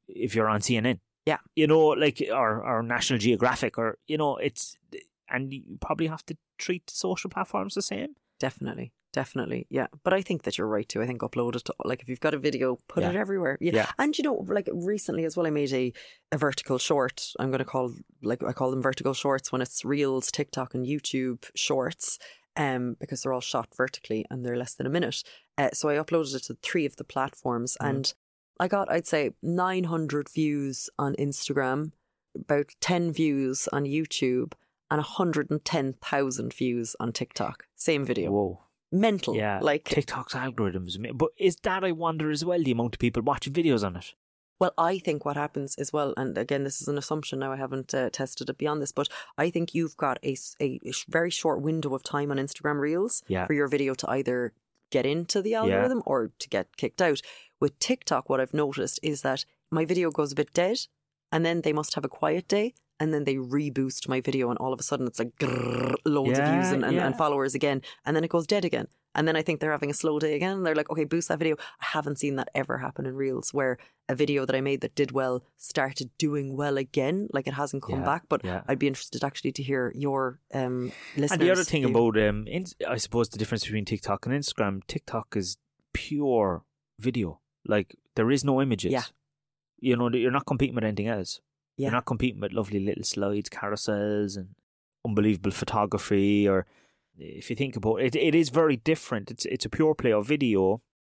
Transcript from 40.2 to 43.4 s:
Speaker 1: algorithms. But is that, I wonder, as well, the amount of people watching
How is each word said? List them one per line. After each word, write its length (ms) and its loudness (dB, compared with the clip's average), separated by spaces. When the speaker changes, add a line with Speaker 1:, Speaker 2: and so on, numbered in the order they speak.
Speaker 1:
algorithms. 640 -2
But 240 0
is 280 2
that, 200 0
I 60 2
wonder, 400 0
as 140 0
well, 180 2
the 80 2
amount 240 0
of 60 -8
people 220 2
watching 300 0